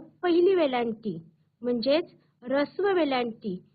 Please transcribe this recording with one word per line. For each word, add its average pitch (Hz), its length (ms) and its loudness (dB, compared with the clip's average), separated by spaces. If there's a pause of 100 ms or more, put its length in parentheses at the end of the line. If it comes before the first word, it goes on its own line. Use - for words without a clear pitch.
(220)
पहिली 349 320 4
वेलांटी 240 640 -2 (420)
म्हणजेच 247 540 0 (280)
ऱ्हस्व 285 500 -2
वेलांटी 247 720 -2 (100)